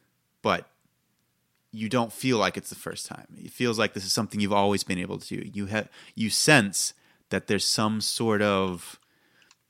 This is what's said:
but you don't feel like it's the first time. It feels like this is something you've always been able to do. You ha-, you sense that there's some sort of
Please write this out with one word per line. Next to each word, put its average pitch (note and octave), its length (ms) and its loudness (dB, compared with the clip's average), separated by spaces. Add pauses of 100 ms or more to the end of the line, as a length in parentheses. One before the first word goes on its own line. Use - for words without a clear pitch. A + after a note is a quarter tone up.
(420)
but G2 280 0 (1000)
you A2 180 -6
don't A#2 240 0
feel B2+ 240 2
like F#2+ 180 2
it's - 140 -10
the - 60 -12
first - 300 -10
time. - 220 -16 (100)
It - 140 -16
feels A#2+ 260 0
like G#2+ 160 0
this G2 120 -8
is F#2 80 -2
something G#2 260 -2
you've G2+ 140 2
always G2+ 320 4
been F#2 120 -2
able F#2+ 220 -6
to - 80 -16
do. G2 260 -8
You G2+ 140 -6
ha-, G#2+ 220 -4 (260)
you A2 140 -2
sense A2 640 4 (380)
that F#2+ 160 -2
there's G2+ 180 2
some G#2+ 340 0
sort G#2+ 420 0
of F#2+ 560 0 (720)